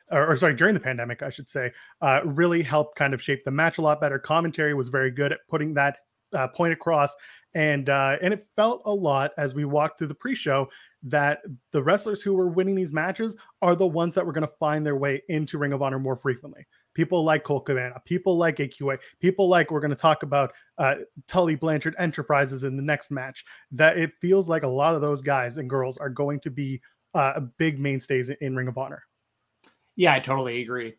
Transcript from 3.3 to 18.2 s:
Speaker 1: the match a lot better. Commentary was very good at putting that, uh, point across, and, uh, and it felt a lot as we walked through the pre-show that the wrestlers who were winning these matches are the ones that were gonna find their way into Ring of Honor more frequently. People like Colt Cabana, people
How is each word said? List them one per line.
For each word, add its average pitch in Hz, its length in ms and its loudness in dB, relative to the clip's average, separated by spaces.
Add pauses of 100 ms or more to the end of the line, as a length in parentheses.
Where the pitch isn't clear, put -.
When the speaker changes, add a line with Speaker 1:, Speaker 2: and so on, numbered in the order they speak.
Speaker 1:
the 139 60 -4
match 156 300 0
a - 20 -2
lot 151 180 2
better. 139 200 -2
Commentary 156 560 0
was 123 140 -4
very 131 200 0
good 143 220 -2
at - 80 -6 (100)
putting 156 240 -2
that, 143 240 0 (340)
uh, 131 180 -2
point 170 240 0
across, 156 420 0 (400)
and, 143 340 0
uh, 139 320 2
and 180 100 0
it 208 140 -6 (100)
felt 220 300 0
a 208 80 -2
lot 151 420 0
as 143 200 -4
we 147 100 -2
walked 147 320 0
through 156 120 -6
the 151 40 -10
pre-show 139 560 -2 (360)
that 147 360 0 (300)
the 143 120 0
wrestlers 202 380 0
who 196 120 0
were 185 140 2
winning 185 280 0
these 180 180 -2
matches 190 420 -4 (260)
are 175 140 4
the 190 100 2
ones 170 300 0
that 175 100 2
were 170 60 -6
gonna 151 160 -2
find 151 380 -2
their 143 100 0
way 139 320 -2
into 156 300 -4
Ring 143 160 -2
of 135 80 -2
Honor 135 180 -2
more 131 160 -2
frequently. - 500 -6 (280)
People 165 320 0
like 156 180 2
Colt 139 220 -2
Cabana, 127 400 -4
people 180 320 0